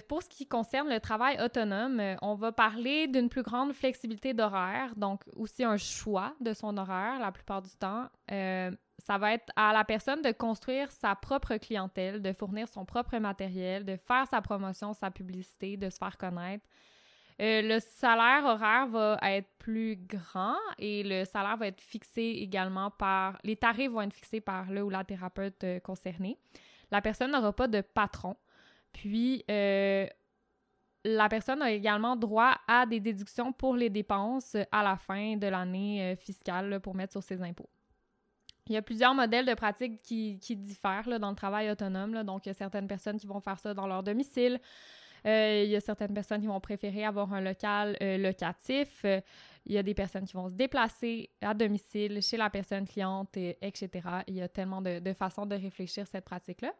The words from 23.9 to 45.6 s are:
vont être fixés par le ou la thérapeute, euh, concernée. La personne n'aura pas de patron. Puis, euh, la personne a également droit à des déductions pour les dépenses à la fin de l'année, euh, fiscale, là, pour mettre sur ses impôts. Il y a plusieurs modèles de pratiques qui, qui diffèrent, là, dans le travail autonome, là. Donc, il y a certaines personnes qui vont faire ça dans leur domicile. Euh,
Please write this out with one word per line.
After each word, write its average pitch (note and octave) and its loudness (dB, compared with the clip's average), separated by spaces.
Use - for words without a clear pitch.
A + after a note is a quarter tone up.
vont A3 -2
être G3+ -4
fixés - -8
par F#3+ -6
le G3+ -2
ou G3+ -4
la F#3+ -4
thérapeute, F#3+ -6
euh, F3+ -2
concernée. F#3 -8
La G#3 4
personne A#3 0
n'aura A3 4
pas B3+ 2
de G#3+ 2
patron. G3+ -2
Puis, A3+ 0
euh, G3 4
la G#3+ 6
personne A3 0
a B3 4
également G#3+ 2
droit A3+ 6
à A#3+ 8
des A3+ 0
déductions A3 -2
pour C4 2
les A#3+ 2
dépenses G#3 -2
à G#3+ 4
la G3 4
fin G#3 -4
de G3+ 0
l'année, F#3 -2
euh, F#3 -2
fiscale, F#3+ -4
là, G3 0
pour F#3+ -8
mettre F#3+ -4
sur G3 -6
ses F#3 -6
impôts. F3 -8
Il A3 -2
y - 0
a A3 0
plusieurs A#3+ 6
modèles A#3+ 6
de B3 4
pratiques A3 -2
qui, G#3+ -4
qui - -4
diffèrent, G3+ -4
là, A#3 0
dans G3+ -2
le G3 -4
travail G#3 -2
autonome, G3+ -2
là. A3 -4
Donc, G3 -6
il G3 -4
y - -6
a - -6
certaines G3 -6
personnes G3+ -4
qui G#3 -10
vont G3 -8
faire G3 -6
ça G#3 -6
dans G3 -4
leur F#3 -2
domicile. B3 2
Euh, G#3+ 6